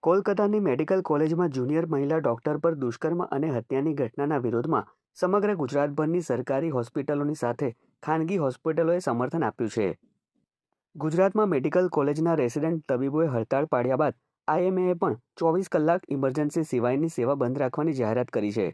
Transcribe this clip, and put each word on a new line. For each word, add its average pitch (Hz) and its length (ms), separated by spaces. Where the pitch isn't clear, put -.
કોલકાતાની 202 560
મેડિકલ 160 420
કોલેજમાં 160 480
જુનિયર 139 360
મહિલા 147 320
ડોક્ટર 143 400
પર 165 180
દુષ્કર્મ 143 480
અને 151 260
હત્યાની 135 440
ઘટનાના 143 440
વિરોધમાં 120 500
સમગ્ર 202 400
ગુજરાતભરની 147 680
સરકારી 135 480
હોસ્પિટલોની 143 640
સાથે 123 360
ખાનગી 160 340
હોસ્પિટલોએ 160 600
સમર્થન 127 440
આપ્યું 110 260
છે. 98 300
ગુજરાતમાં 185 520
મેડિકલ 160 400
કોલેજના 156 460
રેસિડેન્ટ 151 560
તબીબોએ 139 380
હડતાળ 135 380
પાડ્યા 127 300
બાદ 147 240
આઈ 170 180
એમ 185 140
એ 180 100
એ 180 40
પણ 165 280
ચોવીસ 170 320
કલાક 170 400
ઇમરજન્સી 147 540
સિવાયની 135 440
સેવા 139 280
બંધ 127 220
રાખવાની 147 360
જાહેરાત 120 340
કરી 107 240
છે. 101 220